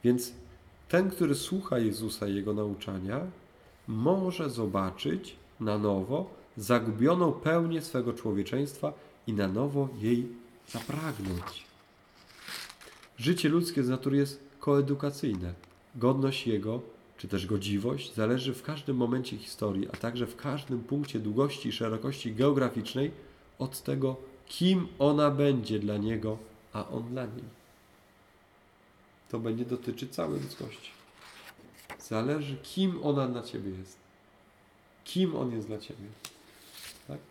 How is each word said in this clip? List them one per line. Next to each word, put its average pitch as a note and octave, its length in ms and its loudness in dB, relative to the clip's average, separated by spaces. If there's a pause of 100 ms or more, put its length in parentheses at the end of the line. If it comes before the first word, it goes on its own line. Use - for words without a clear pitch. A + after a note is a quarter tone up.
Więc B2 300 4 (560)
ten, F#3 200 4
który D#3 260 2
słucha F#3 440 0
Jezusa G#2+ 480 0
i G2 80 0
Jego G2+ 180 0
nauczania, G2+ 680 -4 (680)
może E3+ 600 2
zobaczyć A2 880 -2 (240)
na G#2+ 180 0
nowo G#2 560 0 (240)
zagubioną A#2+ 760 4
pełnię E3 500 2
swego A#2+ 320 -2
człowieczeństwa C3 800 -2 (340)
i A2 60 -2
na G2+ 140 2
nowo C3+ 420 0 (120)
jej A#2+ 260 4 (400)
zapragnąć. G#2+ 1000 -6 (1500)
Życie D#3 320 4
ludzkie E3+ 340 4
z B2 60 4
natury C3+ 280 2
jest C#3 220 2 (200)
koedukacyjne. C#3 960 2 (420)
Godność C3+ 520 4
Jego, A2 340 0 (360)
czy - 100 -10
też F#2+ 180 0
godziwość, G#2 680 0
zależy B2+ 380 2
w - 100 -10
każdym C#3+ 340 -4
momencie B2 400 0
historii, G2 560 -2
a - 40 -10
także A#2 300 -2
w - 80 -10
każdym C#3 440 -4
punkcie C#3 400 -2
długości A#2+ 500 0
i - 20 -2
szerokości A2+ 640 -2
geograficznej C3 800 2 (480)
od C#3 240 -6
tego, C3+ 320 0 (320)
kim F3+ 400 4 (120)
ona D3 320 6
będzie C3 480 2
dla G#2 180 0
Niego, A2 400 0 (360)
a G#2+ 160 -6
On A2 140 -4
dla B2 220 -6
niej. - 360 -12 (1700)
To A#2 100 -4
będzie A#2 260 -2
dotyczyć B2 480 -6
całej - 260 -2
ludzkości. - 520 -10 (1080)
Zależy, C3+ 640 -2
kim F#3 400 0
ona C#3 240 2
dla B2 160 -4
Ciebie G2+ 280 -6
jest. F#2 260 -12 (1080)
Kim F3 320 2
On B2+ 160 0
jest G#2+ 160 -4
dla G#2+ 100 -6
Ciebie. - 280 -12 (1000)
Tak? C#2 120 -10 (120)